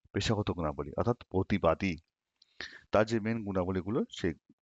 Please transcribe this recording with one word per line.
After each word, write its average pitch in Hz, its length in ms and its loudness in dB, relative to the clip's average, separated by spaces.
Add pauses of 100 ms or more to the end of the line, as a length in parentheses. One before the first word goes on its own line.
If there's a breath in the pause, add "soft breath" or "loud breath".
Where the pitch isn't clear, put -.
(140)
পেশাগত 104 380 0
গুণাবলী, 76 460 -4
অর্থাৎ 110 320 0
প্রতিবাদী। 92 680 2 (960 loud breath)
তার 107 140 6
যে 113 140 0
মেইন 113 240 -2
গুণাবলীগুলো, 95 680 0
সে-, 85 240 -2 (280)